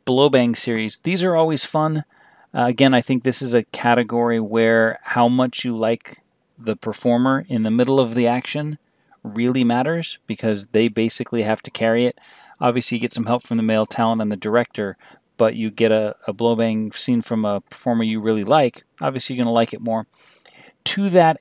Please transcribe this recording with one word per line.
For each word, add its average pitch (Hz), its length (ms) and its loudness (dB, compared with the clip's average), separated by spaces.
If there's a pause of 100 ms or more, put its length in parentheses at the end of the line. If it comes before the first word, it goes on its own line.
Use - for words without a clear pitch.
Blowbang 131 500 4
Series. 110 460 -4
These 175 220 -2
are 180 120 2
always 160 300 2
fun. 156 400 -2 (480)
Uh, 120 120 0
again, 131 280 2
I 123 80 4
think 123 220 -2
this 123 180 0
is 123 140 -2
a 113 80 2
category 117 760 0
where 113 640 2
how 120 260 0
much 127 380 0
you 120 100 -4
like 113 460 -4 (380)
the 113 160 -4
performer 127 720 0
in 117 160 -2
the 110 80 0
middle 123 280 2
of 117 140 0
the 120 140 2
action 147 500 -4 (460)
really 123 400 0
matters 131 600 0
because 107 420 -4
they 110 200 2
basically 113 560 -2
have 107 180 -2
to - 80 -14
carry 113 380 0
it. - 100 -4 (420)
Obviously, 120 380 0
you 110 40 -4
get 120 120 -4
some 117 140 -4
help 120 160 -2
from 117 140 -4
the 113 60 0
male 110 220 2
talent 113 340 -2
and 107 120 -2
the 104 40 -4
director, 107 640 -2 (400)
but 113 180 2
you 110 140 -4
get 110 220 2
a, 107 240 0 (120)
a 107 60 -4
Blowbang 110 600 0
scene 120 260 -2
from 110 240 -2
a 101 160 -2
performer 117 420 -4
you 110 160 -2
really 107 240 0
like. 131 400 0 (160)
Obviously, 135 360 -4
you're 123 80 0
gonna 117 100 0
like 117 200 0
it 104 80 -12
more. 113 260 -4 (800)
To 196 240 -2
that 165 320 4